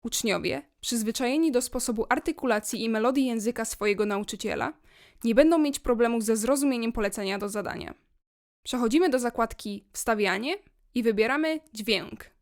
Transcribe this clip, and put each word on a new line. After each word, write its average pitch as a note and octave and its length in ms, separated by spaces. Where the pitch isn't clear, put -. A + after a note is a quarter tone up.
Uczniowie, A3 580
przyzwyczajeni B3 720
do B3 100
sposobu A3+ 460
artykulacji A#3+ 760
i A3+ 40
melodii B3 380
języka A3+ 380
swojego G#3 420
nauczyciela, G#3 680
nie A3+ 100
będą D#4+ 240
mieć D4 200
problemu A#3 420
ze A3 160
zrozumieniem B3 560
polecenia G3+ 460
do G3+ 100
zadania. - 460
Przechodzimy B3+ 440
do C4 100
zakładki A3+ 760
Wstawianie G#3+ 640
i B3 80
wybieramy C4 580
Dźwięk. G#3+ 580